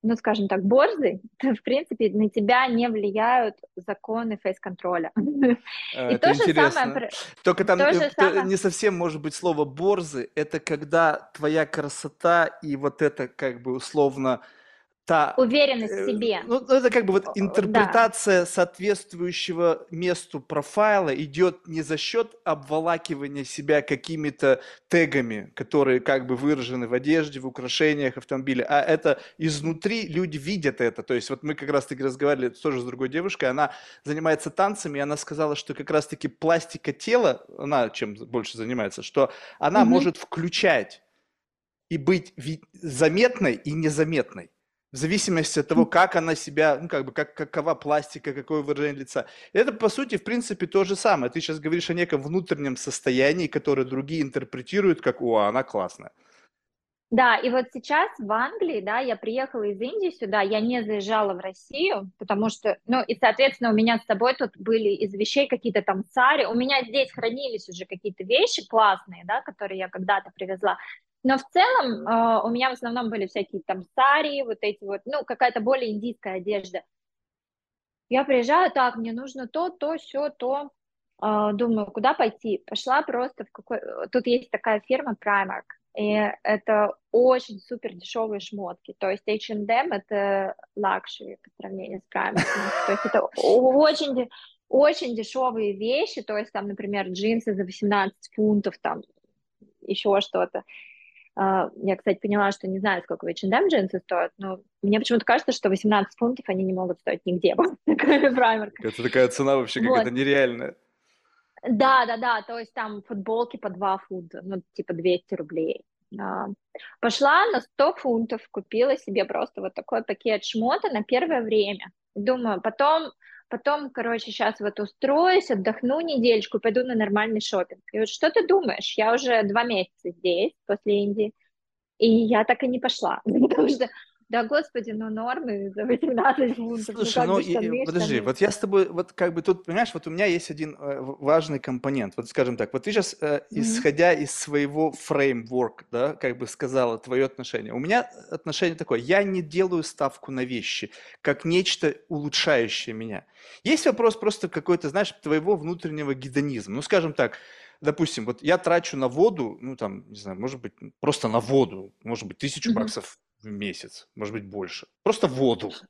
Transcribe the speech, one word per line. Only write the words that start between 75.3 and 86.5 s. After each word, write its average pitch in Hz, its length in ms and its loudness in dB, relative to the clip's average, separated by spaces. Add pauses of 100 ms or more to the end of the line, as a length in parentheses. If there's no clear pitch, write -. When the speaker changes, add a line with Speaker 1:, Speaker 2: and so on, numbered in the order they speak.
Speaker 1:
более 240 320 0
индийская 214 460 -8
одежда. 185 440 -6 (1300)
Я 262 160 2
приезжаю, 285 460 4
так, 254 260 0
мне 226 160 -6
нужно 254 340 -10
то, 330 220 -4
то, 320 280 -6
се, 294 320 -6
то. 277 420 -4 (520)
Э, 208 300 2
думаю, 214 380 0
куда 247 220 2
пойти? 220 540 -2
Пошла 254 360 0
просто 247 420 -6
в - 60 -20
какой, 220 260 -8
э, - 340 -8
тут 254 160 0
есть 247 240 0
такая 214 300 0
фирма 262 420 -2
Primark, 196 400 0 (320)
и 208 340 0 (140)
это 208 520 2 (160)